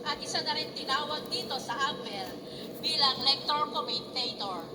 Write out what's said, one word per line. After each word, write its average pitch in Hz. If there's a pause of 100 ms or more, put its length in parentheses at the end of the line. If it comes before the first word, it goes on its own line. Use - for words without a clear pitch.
at 294
isa 330
na 311
rin 302
tinawag 294
dito 262
sa 262
Amber 202 (560)
bilang 285
lector 294
commentator. 226